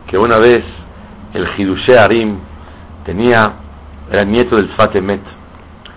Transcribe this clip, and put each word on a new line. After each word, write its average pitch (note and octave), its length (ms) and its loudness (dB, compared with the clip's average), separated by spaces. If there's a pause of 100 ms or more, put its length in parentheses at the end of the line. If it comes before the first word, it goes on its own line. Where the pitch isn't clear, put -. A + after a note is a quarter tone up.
que - 100 -6
una A2 220 2
vez A#2 240 4 (720)
el F#2 220 -6
Hidushé G2 420 2
Arim G#2+ 380 2 (680)
tenía, A2+ 380 2 (680)
era G2+ 120 0
nieto A#2+ 300 0
del G2+ 200 0
Sfat G#2+ 200 0
Emet, G2 280 -2 (760)